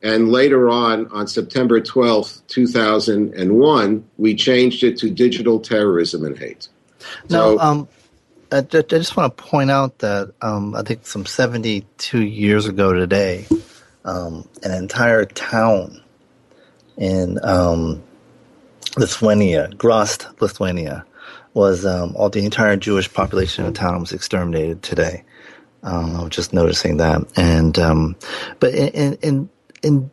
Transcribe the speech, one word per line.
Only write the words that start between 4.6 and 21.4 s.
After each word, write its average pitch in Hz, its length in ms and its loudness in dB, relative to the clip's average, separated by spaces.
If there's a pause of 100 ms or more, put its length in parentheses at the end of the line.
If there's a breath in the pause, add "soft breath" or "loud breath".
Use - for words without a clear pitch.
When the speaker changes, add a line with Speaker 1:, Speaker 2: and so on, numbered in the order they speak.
Speaker 1:
it 120 180 2
to 113 80 -2
Digital 117 500 2
Terrorism 90 640 0
and 71 120 -8
Hate. - 300 -16 (640 loud breath)
Speaker 2:
Now, 110 280 4
Speaker 1:
So - 20 -2
Speaker 2:
um, 147 280 0 (640)
I, 139 100 2
ju-, 160 180 0
I - 20 6
just 165 340 -2
wanna 151 140 0
point 139 400 -2
out 135 300 0
that, 101 420 -4
um, 107 340 -4
I 107 60 -4
think 113 240 -8
some 98 200 -10
seventy-two 113 1000 -2
years 104 420 0
ago 98 280 2
today, 92 520 0 (600 loud breath)
um, 87 440 -10 (140)
an 95 80 -6
entire 110 540 0
town 110 760 -2 (960 soft breath)
in, 92 460 -2
um, 85 580 0 (960)
Lithuania, 104 800 2
Grost, 113 500 0 (140)
Lithuania, 90 640 -4 (480 loud breath)